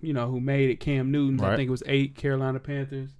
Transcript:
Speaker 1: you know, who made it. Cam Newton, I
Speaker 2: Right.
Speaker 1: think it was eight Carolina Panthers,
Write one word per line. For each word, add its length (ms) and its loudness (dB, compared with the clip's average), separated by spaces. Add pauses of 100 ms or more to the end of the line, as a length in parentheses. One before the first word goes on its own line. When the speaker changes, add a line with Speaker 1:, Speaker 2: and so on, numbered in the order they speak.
Speaker 1:
you 140 -4
know, 160 -2
who 100 -2
made 300 2
it. 100 -2
Cam 300 0
Newton, 300 2
I 100 2
Speaker 2:
Right. 60 2
Speaker 1:
think 120 0
it 40 0
was 120 -4
eight 300 2
Carolina 460 -2
Panthers, 580 -8